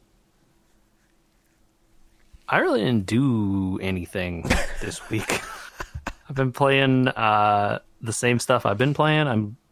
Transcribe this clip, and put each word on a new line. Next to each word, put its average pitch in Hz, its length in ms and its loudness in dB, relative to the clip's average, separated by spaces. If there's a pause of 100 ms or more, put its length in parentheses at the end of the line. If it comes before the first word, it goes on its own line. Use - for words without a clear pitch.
(2500)
I 151 100 4
really 277 220 2
didn't 120 260 2
do 101 760 0
anything 90 640 -4
<laughs> - 60 -4 (320)
this - 300 -10
week. - 300 -4 (880)
I've 139 80 -10
been 131 160 0
playing, 135 560 2
uh, 104 680 2 (220)
the 113 120 -6
same 123 260 2
stuff 120 280 0
I've 104 120 0
been 139 160 2
playing. 151 320 2
I'm, 107 300 -2 (160)